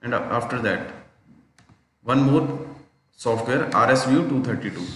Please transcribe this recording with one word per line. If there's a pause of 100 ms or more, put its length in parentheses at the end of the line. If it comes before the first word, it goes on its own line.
and
a-, (120)
after
that (1120)
one
more (460)
software,
R
S
View
two
thirty-two.